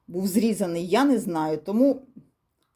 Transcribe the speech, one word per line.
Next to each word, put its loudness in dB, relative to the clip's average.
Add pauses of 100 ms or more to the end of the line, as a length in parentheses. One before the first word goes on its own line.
був -4
зрізаний, 0
я 2
не 2
знаю. -4
Тому 0 (680)